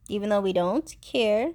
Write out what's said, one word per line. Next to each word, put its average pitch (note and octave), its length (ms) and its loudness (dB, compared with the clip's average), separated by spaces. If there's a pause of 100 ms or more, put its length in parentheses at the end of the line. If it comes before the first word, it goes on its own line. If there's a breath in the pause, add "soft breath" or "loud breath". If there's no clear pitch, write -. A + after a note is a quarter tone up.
even G3+ 200 -4
though G#3 120 2
we F#3+ 120 0
don't F#3 480 0
care, A#3 540 0